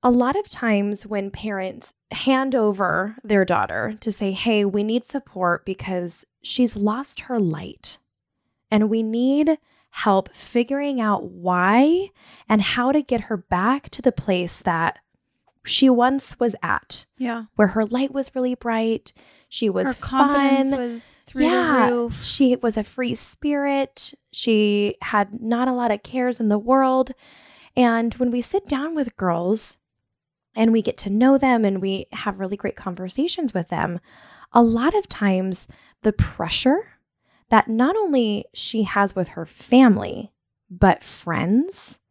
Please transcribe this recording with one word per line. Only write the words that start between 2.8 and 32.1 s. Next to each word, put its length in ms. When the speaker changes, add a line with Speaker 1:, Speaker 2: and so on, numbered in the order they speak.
Speaker 1:
their 220
daughter 560
to 100
say, 220
"Hey, 320
we 180
need 220
support 600
because 600
she's 340
lost 460
her 180
light 580
and 200
we 140
need 540
help 440
figuring 640
out 240
why 840
and 120
how 300
to 100
get 200
her 160
back 540
to 100
the 100
place 500
that 360
she 280
once 480
was 240
at, 420
Speaker 2:
Yeah. 260
Speaker 1:
where 120
her 180
light 260
was 220
really 220
bright, 580
she 220
was 200
Speaker 2:
Her 120
confidence 680
Speaker 1:
fun." 80
Speaker 2:
was 480
through 140
the 100
Speaker 1:
Yeah. 400
Speaker 2:
roof. 320
Speaker 1:
She 320
was 220
a 60
free 300
spirit. 1000
She 720
had 360
not 280
a 60
lot 180
of 100
cares 380
in 100
the 80
world. 540
And 400
when 160
we 100
sit 260
down 280
with 220
girls 600
and 180
we 80
get 160
to 140
know 260
them 260
and 160
we 320